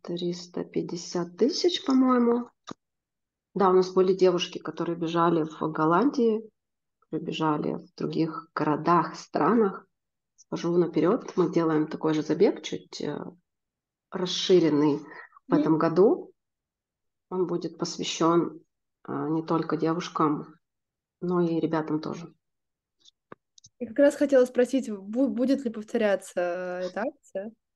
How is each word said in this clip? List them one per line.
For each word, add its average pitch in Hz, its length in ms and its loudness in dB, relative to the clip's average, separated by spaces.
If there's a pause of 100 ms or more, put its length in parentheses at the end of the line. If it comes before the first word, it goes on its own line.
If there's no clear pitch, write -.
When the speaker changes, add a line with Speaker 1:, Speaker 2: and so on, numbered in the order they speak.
Speaker 1:
триста 175 600 -6
пятьдесят - 720 -6
тысяч, 330 460 0
по-моему. 247 680 2 (1040)
Да, 190 140 4
у 185 40 4
нас 185 160 6
были 185 240 4
девушки, 180 460 2
которые 165 380 -6
бежали 170 460 2
в 156 160 -8 (120)
Голландии, 214 760 2 (520)
которые 160 260 -8
бежали 156 480 -2
в - 240 -12
других 160 560 -4
городах, 156 640 0
странах. 196 720 0 (480)
Скажу 170 420 -4
наперёд, 170 580 0
мы 170 160 0
делаем 160 360 2
такой 156 260 -2
же 156 80 0
забег, 170 400 2
чуть, - 400 -10
э, 147 160 -6 (960)
расширенный 160 880 2
в - 40 -18 (440)
Speaker 2:
Мгм. - 120 4
Speaker 1:
этом 156 200 2
году. 175 540 2 (960)
Он 185 180 -2
будет 170 320 -6
посвящён, - 840 0 (460)
э, 143 240 -6
не 160 120 -2
только 160 320 -2
девушкам, 160 800 -2 (640)
но 175 220 -2
и 170 180 0
ребятам 156 400 -2
тоже. 156 320 -10 (1500)
Speaker 2:
Я 240 80 -10
как 220 120 -14
раз 285 160 6
хотела 277 300 4
спросить, 247 460 -2
бу-, 208 360 -2
будет 254 380 0
ли 220 60 -4
повторяться, 214 640 -2
э, 180 520 -4
эта 180 140 -4
акция? 226 500 -10 (240)